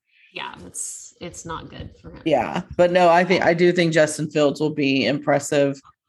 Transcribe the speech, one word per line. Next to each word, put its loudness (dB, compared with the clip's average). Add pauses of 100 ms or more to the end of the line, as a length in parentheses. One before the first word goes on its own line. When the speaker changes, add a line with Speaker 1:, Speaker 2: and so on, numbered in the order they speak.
(320)
Speaker 1:
Yeah, -14 (100)
it's, -16
it's -16
not -14
good -18
for -20
him. -20
Speaker 2:
Yeah, 0 (160)
but 4
no, 4
I 6
think, 2
I 2
do 2
think 0
Justin 0
Fields 0
will -2
be 0
impressive 0 (300)